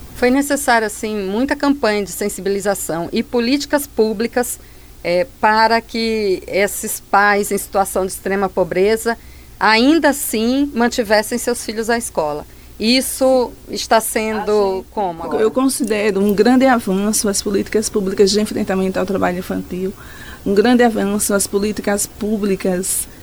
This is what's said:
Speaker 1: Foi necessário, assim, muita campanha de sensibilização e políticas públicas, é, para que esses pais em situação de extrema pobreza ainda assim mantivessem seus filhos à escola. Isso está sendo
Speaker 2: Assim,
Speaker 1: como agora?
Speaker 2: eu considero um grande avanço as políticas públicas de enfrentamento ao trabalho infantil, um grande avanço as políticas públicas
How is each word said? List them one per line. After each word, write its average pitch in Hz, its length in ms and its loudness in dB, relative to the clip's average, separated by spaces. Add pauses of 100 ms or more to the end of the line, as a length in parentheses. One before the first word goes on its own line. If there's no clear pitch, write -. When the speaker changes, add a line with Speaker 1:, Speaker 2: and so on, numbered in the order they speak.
(160)
Speaker 1:
Foi 247 140 2
necessário, 277 560 2
assim, 214 300 -6
muita 208 380 -2
campanha 226 500 0
de 180 60 -8
sensibilização 196 1000 -4
e 220 100 0
políticas 254 640 -2
públicas, 226 720 -2 (460)
é, 175 220 0 (140)
para 220 400 4
que 220 680 -2
esses 202 540 -2
pais 202 520 2
em 202 60 -2
situação 190 460 -2
de 190 80 -6
extrema 196 360 -2
pobreza 202 680 0 (420)
ainda 269 520 4
assim 269 640 0
mantivessem 226 640 0
seus 240 260 -4
filhos 220 260 -6
à 233 80 2
escola. 151 480 -4 (320)
Isso 254 720 2 (180)
está 220 320 0
sendo 214 520 -4
Speaker 2:
Assim, 196 400 0
Speaker 1:
como 175 320 -4
agora? 220 180 -2
Speaker 2:
eu 220 80 2
considero 214 680 0
um 208 120 2
grande 247 320 6
avanço 214 640 2
as 196 140 -2
políticas 208 460 -2
públicas 196 420 2
de 208 100 2
enfrentamento 190 600 -2
ao 185 60 0
trabalho 185 320 -2
infantil, 185 540 -6 (540)
um 202 80 0
grande 233 300 6
avanço 208 500 0
as 196 120 0
políticas 202 600 -2
públicas 196 1000 -2 (140)